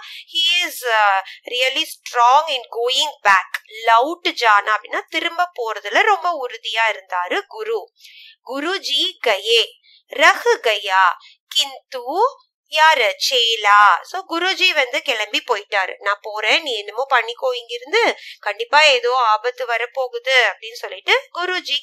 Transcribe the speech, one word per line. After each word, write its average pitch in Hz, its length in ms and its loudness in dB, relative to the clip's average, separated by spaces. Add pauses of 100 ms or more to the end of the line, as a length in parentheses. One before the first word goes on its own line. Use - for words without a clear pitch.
(340)
he 339 320 0
is, 294 80 -10 (100)
uh, 208 360 2 (240)
really 262 400 -2
strong 262 640 2
in 262 120 -4 (100)
going 262 400 -2 (120)
back. 190 400 2 (240)
லவுட் 254 420 2
ஜானா 214 460 2
அப்படின்னா 285 340 -6
திரும்ப 339 500 -4
போறதுல 220 440 -2
ரொம்ப 349 440 0
உறுதியா 226 400 -6
இருந்தாரு 190 600 -4
குரு. 220 460 -8 (540)
"குருஜி 294 640 -4 (140)
கயே 220 380 2 (440)
ரஹ் 381 540 2
கயா 190 500 2 (360)
கிந்து 277 880 -2 (320)
யாரு 294 480 4 (140)
சேலா." 208 720 4
So - 260 -10
குருஜி 359 440 0
வந்து 294 300 -2
கிளம்பி 226 440 -4
போயிட்டாரு. 202 520 -2
"நான் 202 240 -2
போறேன், 220 400 -2
நீ 285 100 -6
என்னமோ 214 380 -6
பண்ணிக்கோ 240 440 0
இங்கிருந்து, 247 640 -2 (200)
கண்டிப்பா 233 440 0
ஏதோ 247 340 2
ஆபத்து 233 500 0
வரப்போகுது" 240 840 0
அப்படின்னு 220 200 -16
சொல்லிட்டு 359 600 -4
குருஜி 349 480 -4